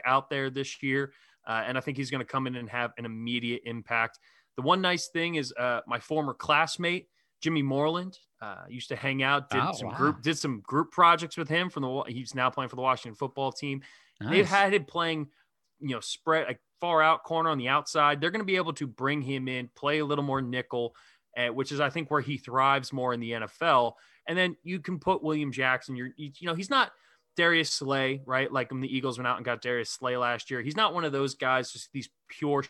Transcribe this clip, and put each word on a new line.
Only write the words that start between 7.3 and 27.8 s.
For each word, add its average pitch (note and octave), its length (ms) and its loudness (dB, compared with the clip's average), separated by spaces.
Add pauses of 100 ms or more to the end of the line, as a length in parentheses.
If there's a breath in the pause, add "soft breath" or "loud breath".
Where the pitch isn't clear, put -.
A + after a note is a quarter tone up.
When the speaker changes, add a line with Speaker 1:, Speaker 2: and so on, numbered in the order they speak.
Speaker 1:
Jimmy D#3+ 200 2
Moreland, D#3 560 0 (220)
uh, G2 280 -12
used B2 220 -12
to B2+ 60 -4
hang C3+ 280 -2
out, C#3 260 0
did - 140 2
Speaker 2:
Oh, D#3+ 80 0
Speaker 1:
some - 160 -8
Speaker 2:
wow. - 80 -8
Speaker 1:
group, C#3+ 260 0
did D3+ 160 0
some B2+ 220 -2
group D3 320 -2
projects E3+ 440 6
with D#3+ 120 -6
him F3 220 0
from C#3+ 120 -4
the C3 60 -2
Wa-, C3 160 -2
he's A#2+ 320 -10
now B2+ 140 4
playing C3 180 -4
for B2 80 -12
the B2+ 60 -4
Washington B2+ 340 0
football C3+ 340 -4
team. C#3 320 -6 (380 soft breath)
They've D#3+ 240 4
Speaker 2:
Nice. D#3+ 40 0
Speaker 1:
had G3 260 6
him E3+ 100 2
playing, D#3+ 440 -2 (520)
you D3+ 160 -6
know, G#2+ 40 -8
spread, D#3+ 460 0
like, B2+ 140 -6 (180)
far E3+ 220 4
out D#3 240 6
corner E3 240 0
on D#3 80 2
the B2 120 -2
outside. D3 520 4
They're E3 100 2
gonna G#3+ 140 -2
be F#3 120 0
able E3 180 -2
to D3 120 -6
bring C3+ 360 -2
him C3 260 -4
in, B2+ 260 -4
play D3 260 0
a D3+ 40 0
little C#3+ 200 0
more C3+ 180 0
nickel, A#2+ 520 -2 (400 soft breath)
uh, B2 140 0
which C3+ 240 -4
is, C#3+ 80 -2
I C#3+ 80 4
think, D3+ 220 -6
where D3 100 2
he C#3 160 -2
thrives C3 560 2
more B2+ 220 0
in A#2+ 60 -4
the A#2 120 -6
N A2+ 100 -4
F - 200 -8
L. B2+ 340 6 (300 soft breath)
And E3 100 -2
then F3+ 260 2
you F3 180 -6
can F3+ 180 -6
put F3+ 240 0
William D3+ 300 -2
Jackson, C3 440 0
you're, B2 200 -8
you, D3 220 -12
you F3 80 -12
know, E3+ 80 -2
he's F#3+ 140 -6
not C4 240 2 (420)
Darius E3+ 360 4
Slay, C3+ 560 0